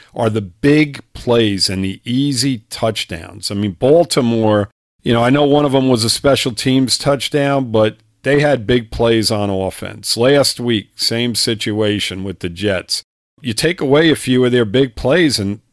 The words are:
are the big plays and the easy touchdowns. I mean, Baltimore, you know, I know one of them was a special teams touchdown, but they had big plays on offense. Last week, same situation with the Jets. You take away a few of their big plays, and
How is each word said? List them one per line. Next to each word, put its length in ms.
are 160
the 120
big 600
plays 560
and 140
the 200
easy 560
touchdowns. 800
I 40
mean, 180
Baltimore, 960
you 100
know, 100
I 60
know 160
one 200
of 60
them 160
was 160
a 60
special 440
teams 440
touchdown, 760
but 260
they 160
had 260
big 240
plays 400
on 180
offense. 680
Last 420
week, 300
same 360
situation 920
with 140
the 100
Jets. 540
You 120
take 260
away 300
a 60
few 280
of 80
their 140
big 300
plays, 440
and 220